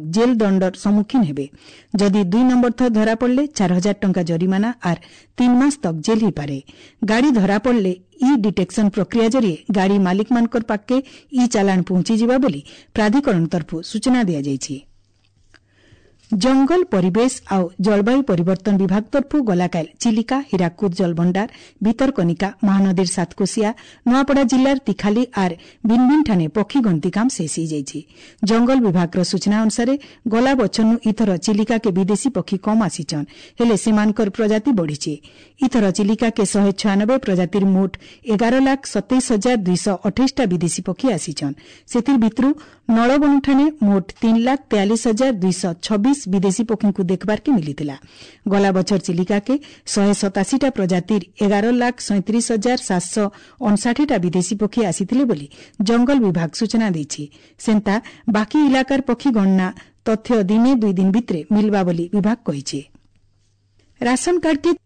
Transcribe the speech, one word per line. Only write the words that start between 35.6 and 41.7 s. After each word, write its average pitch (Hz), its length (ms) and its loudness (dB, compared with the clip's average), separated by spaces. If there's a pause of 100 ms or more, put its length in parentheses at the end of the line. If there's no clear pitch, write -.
ଇଥର 240 300 2
ଚିଲିକାକେ 220 540 0
ଶହେ 196 280 2
ଛୟାନବେ 208 460 0
ପ୍ରଜାତିର 190 460 0
ମୋଟ 190 280 2 (340)
ଏଗାର 226 340 0
ଲାଖ 269 240 2
ସତେଇଶ 247 480 -2
ହଜାର 240 300 2
ଦୁଇଶହ 180 400 0
ଅଠେଇଶଟା 262 440 0
ବିଦେଶୀ 175 360 -2
ପକ୍ଷୀ 190 320 -4
ଆସିଛନ୍। 147 400 -6 (320)